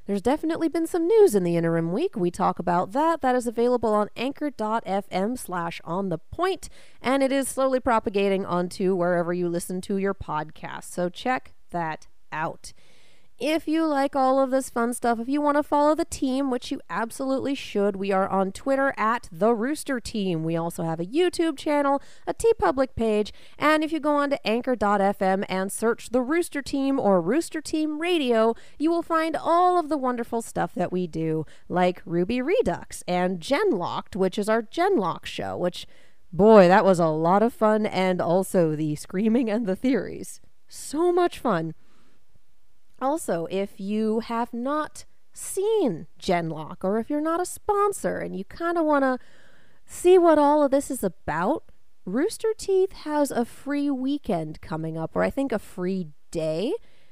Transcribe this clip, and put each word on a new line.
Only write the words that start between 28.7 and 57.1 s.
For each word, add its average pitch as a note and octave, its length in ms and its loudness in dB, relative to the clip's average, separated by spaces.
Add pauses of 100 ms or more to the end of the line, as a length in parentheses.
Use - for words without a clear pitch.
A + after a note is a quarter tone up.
you D4+ 100 2
will E4+ 140 0
find D#4+ 320 0
all F4+ 420 4
of D#4 120 0
the D4+ 80 0
wonderful A#3+ 440 -2
stuff E3+ 320 -4
that F3 180 -2
we F3+ 140 0
do, D#3+ 400 -2 (240)
like F3+ 360 2
Ruby F3+ 360 0
Redux C4 640 -2
and F3+ 320 0
Genlocked, G3+ 760 0
which F#3+ 240 0
is G#3 100 -2
our A3+ 140 2
Genlock E4 640 0
show, F#2+ 300 -6
which, F3 300 -2 (480)
boy, G3 360 12
that F#3+ 160 8
was F#3+ 120 8
a E3 100 4
lot E3 360 4
of A#3 100 2
fun, G#3+ 320 2
and F#3 340 0
also E3+ 560 2
the D3+ 200 -2
screaming A3 520 0
and G#3+ 200 -2
the F#3+ 80 0
theories. - 640 -2 (280)
So F4 460 0
much F4 240 2
fun. E3 380 -2 (1200)
Also, B3 520 -2
if G3 280 -4
you G#3+ 420 0
have A#3 300 -4
not C#4 540 -6 (260)
seen F#4+ 760 0 (120)
Genlock, D#3+ 640 -2
or G3 160 0
if A3+ 140 -4
you're D4 100 0
not E4 180 0
a F4+ 60 -2
sponsor G4+ 720 0
and E3+ 180 -6
you F#3+ 80 -8
kinda E4+ 400 -2
wanna C4+ 360 4 (640)
see F4+ 320 6
what E4 220 8
all D4 240 6
of C4 80 4
this C#4 200 2
is B3+ 120 -4
about, F3+ 680 -2 (340)
Rooster F4+ 520 0
Teeth F#4+ 340 2 (120)
has D4 260 2
a A#3 160 0
free C#4+ 460 -2
weekend B3 720 -2
coming D#3+ 360 -6
up, D#3+ 180 -6
or F3+ 80 4
I F#3 60 4
think C4+ 220 -2
a G#3+ 80 -2
free F#3 480 -4 (240)
day, E3 420 -2 (380)